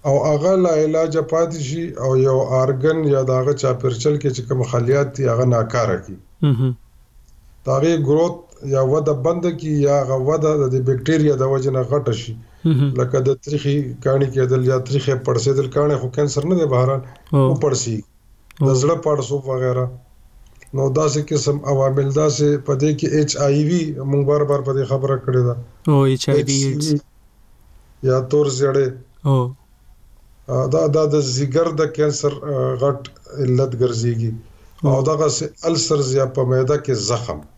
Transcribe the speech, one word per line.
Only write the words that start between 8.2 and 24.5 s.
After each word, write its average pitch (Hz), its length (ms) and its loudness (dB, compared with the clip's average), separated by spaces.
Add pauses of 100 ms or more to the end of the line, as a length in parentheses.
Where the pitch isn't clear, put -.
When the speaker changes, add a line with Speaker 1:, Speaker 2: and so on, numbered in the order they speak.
Speaker 1:
یا 135 180 0
وده 147 320 2
بنده 170 380 -2
کي، 147 300 -2
یا 143 220 2
هغه 131 140 -2 (120)
وده 156 280 0
د 139 140 2
دې 131 160 0
بکټیریا 147 480 2
د 131 60 -4
وجې 135 360 0
نه 127 40 0
غټه 127 300 -2
شي. 110 240 -8 (300)
Speaker 2:
مهم. 143 240 2 (100)
Speaker 1:
لکه 127 200 0
د 131 140 2
تریخي 143 600 -2 (100)
کاڼي 135 300 2
کېدل 127 340 2
یا 131 100 2
تریخي 135 340 -2
پړسېدل. 131 640 0
کاڼي 147 260 2
خو 127 80 -6
کینسر 143 360 -2
نه 185 100 0
دی 165 100 2
بهرحال، 127 360 2 (320)
Speaker 2:
او. 135 200 4
Speaker 1:
وپړسي. 120 440 -2 (640)
Speaker 2:
او. 135 60 2
Speaker 1:
د - 20 4 (120)
زړه 156 140 2 (100)
پړسوب 143 400 -2
وغیره. 127 400 -2 (880)
نو 135 200 0
داسې 151 260 0 (100)
قسم 147 360 0
عوامل، 139 440 0
داسې 147 380 2 (180)
په 143 100 -2
دې 151 240 0
کې 170 160 -2
ایچ 147 220 0
آی 143 260 2
وي، 165 200 2 (140)
موږ 139 280 0
بار 147 180 2
بار 139 180 0